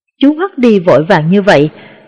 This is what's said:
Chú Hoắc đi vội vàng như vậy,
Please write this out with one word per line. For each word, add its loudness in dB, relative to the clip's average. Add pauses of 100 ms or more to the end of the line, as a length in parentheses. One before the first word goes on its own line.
(220)
Chú 2
Hoắc -8
đi 2
vội 0
vàng -2
như 0
vậy, 0 (380)